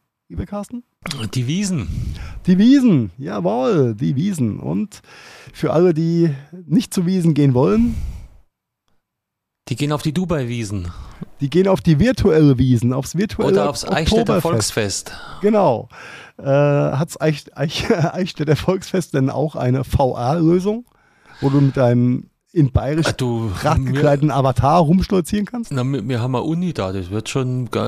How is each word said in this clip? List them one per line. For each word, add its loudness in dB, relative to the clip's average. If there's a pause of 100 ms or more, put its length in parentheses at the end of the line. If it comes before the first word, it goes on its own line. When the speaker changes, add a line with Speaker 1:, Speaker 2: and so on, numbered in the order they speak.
(280)
Speaker 1:
lieber -8
Carsten? -12 (520)
Speaker 2:
Die -2
Wiesn. -4 (600)
Speaker 1:
Die 4
Wiesn, 4
jawohl, 0
die -2
Wiesn. -2
Und -6 (500)
für -4
alle, 4
die 2 (340)
nicht 0
zu 0
Wiesn 2
gehen 4
wollen, 2 (1700)
Speaker 2:
Die -6
gehen -2
auf -4
die -4
Dubai-Wiesn. -4 (520)
Speaker 1:
die -2
gehen 4
auf 2
die 4
virtuelle 4
Wiesn, 2
aufs -6
virtuelle -2
Speaker 2:
Oder 2
aufs -8
Eichstätter 0
Speaker 1:
Oktoberfest. 0 (300)
Speaker 2:
Volksfest. -4 (300)
Speaker 1:
Genau. 2 (500)
Äh, -14
hat's 2
Eich-, -4
Eich-, -4
<laughs> 0
Eichstätter -2
Volksfest -2
denn 2
auch -4
eine 0
V-A-Lösung, 0 (540)
wo 0
du 4
mit 4
deinem 2 (220)
in 4
bayerisch 0
Speaker 2:
Ah, 0
du, -4 (100)
Speaker 1:
trachtgekleideten 2
Speaker 2:
mir -2
Speaker 1:
Avatar 2
rumstolzieren 2
kannst? -8
Speaker 2:
Na, -2
wir, -2
wir -2
haben -2
eine -2
Uni -2
da, -4
das -6
wird -6
schon, -4
ga-, -2